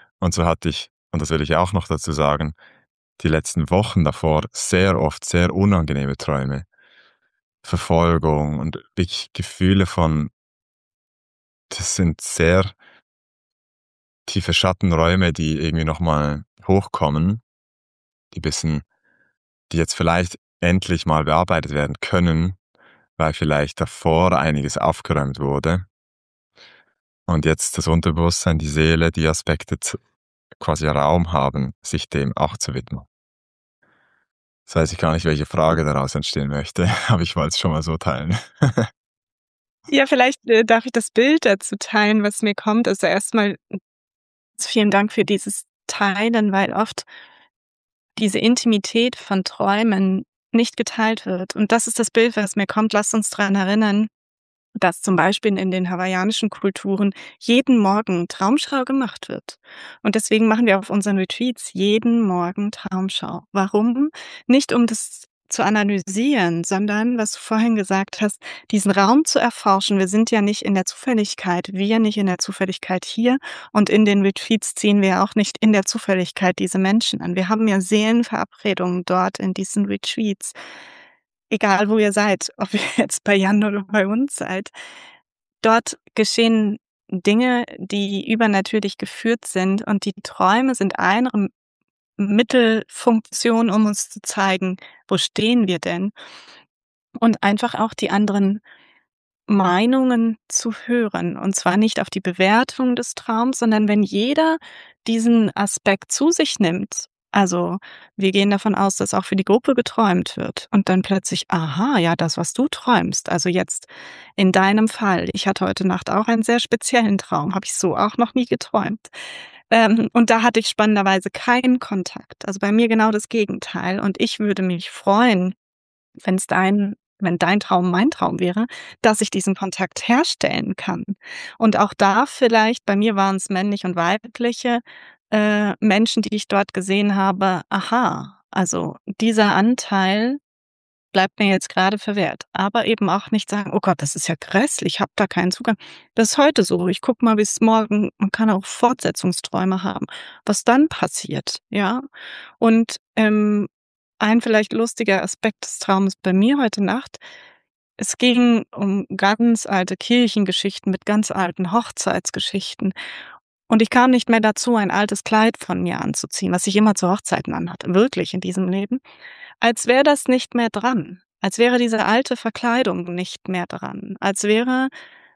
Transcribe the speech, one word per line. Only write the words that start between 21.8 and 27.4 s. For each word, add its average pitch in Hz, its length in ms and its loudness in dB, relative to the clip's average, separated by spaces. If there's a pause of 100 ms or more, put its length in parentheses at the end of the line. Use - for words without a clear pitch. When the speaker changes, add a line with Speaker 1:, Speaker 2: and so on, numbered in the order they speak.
Speaker 1:
können, 87 560 0 (600)
weil 78 160 0
vielleicht 76 480 -2
davor 85 520 0
einiges 73 460 0
aufgeräumt 73 600 -2
wurde. 71 480 -2 (1400)
Und 78 180 0